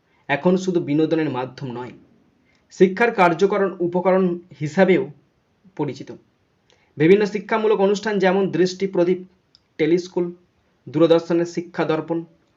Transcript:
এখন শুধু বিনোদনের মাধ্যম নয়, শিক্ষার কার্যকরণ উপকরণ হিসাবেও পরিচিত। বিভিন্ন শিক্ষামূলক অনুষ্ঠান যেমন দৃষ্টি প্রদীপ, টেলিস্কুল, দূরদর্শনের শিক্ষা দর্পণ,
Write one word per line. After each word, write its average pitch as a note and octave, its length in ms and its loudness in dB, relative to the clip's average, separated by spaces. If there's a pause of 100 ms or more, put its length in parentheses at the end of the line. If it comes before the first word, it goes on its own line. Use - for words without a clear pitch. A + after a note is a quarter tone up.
(280)
এখন F3+ 280 2
শুধু F3+ 240 -2
বিনোদনের D3+ 500 0
মাধ্যম B2+ 420 -8
নয়, A#2+ 200 -12 (800)
শিক্ষার F#3+ 400 2
কার্যকরণ F#3+ 680 0
উপকরণ F3+ 580 0 (220)
হিসাবেও E3+ 500 2 (640)
পরিচিত। C3 360 -8 (840)
বিভিন্ন F#3+ 300 6
শিক্ষামূলক G#3+ 540 -2
অনুষ্ঠান G3+ 380 0
যেমন F#3 320 2
দৃষ্টি F3+ 360 -2
প্রদীপ, F#3 400 -2 (520)
টেলিস্কুল, F3 560 -2 (540)
দূরদর্শনের E3+ 580 2
শিক্ষা - 380 -8
দর্পণ, D#3+ 400 -4 (320)